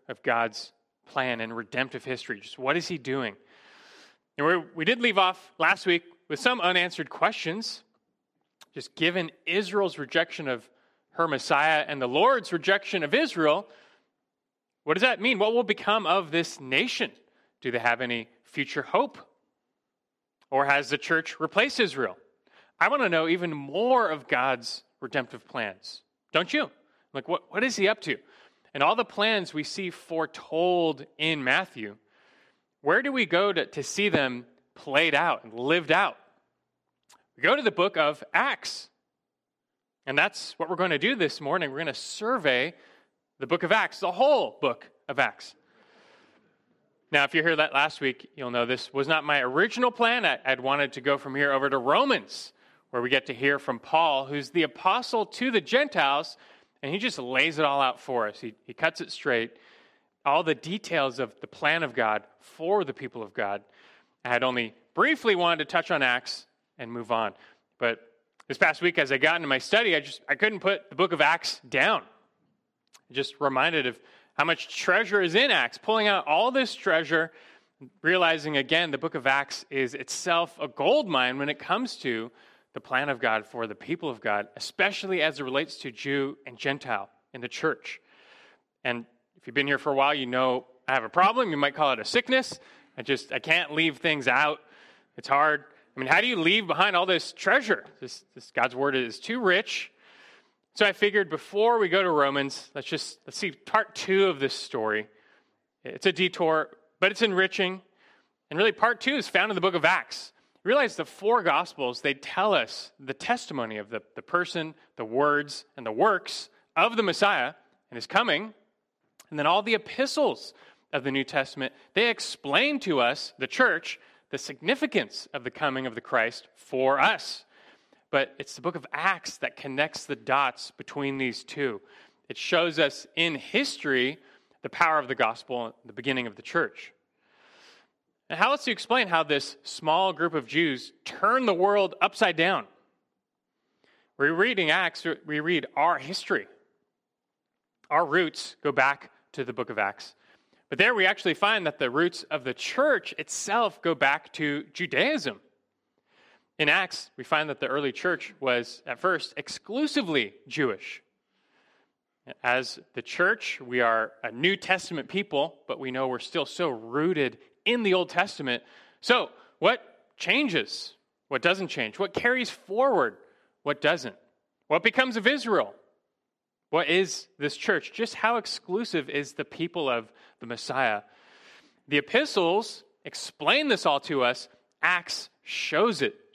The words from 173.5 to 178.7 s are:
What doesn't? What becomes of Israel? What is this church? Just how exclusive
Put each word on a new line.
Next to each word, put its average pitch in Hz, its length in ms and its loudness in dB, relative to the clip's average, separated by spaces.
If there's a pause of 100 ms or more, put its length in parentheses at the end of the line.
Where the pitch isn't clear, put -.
What 143 180 -2
doesn't? 147 360 0 (520)
What 165 140 2
becomes 233 340 2
of 208 100 0
Israel? 220 480 0 (920)
What 156 200 0
is 180 380 0 (120)
this 143 180 -4
church? - 360 -2
Just 226 220 -6
how 233 220 0
exclusive 185 760 -4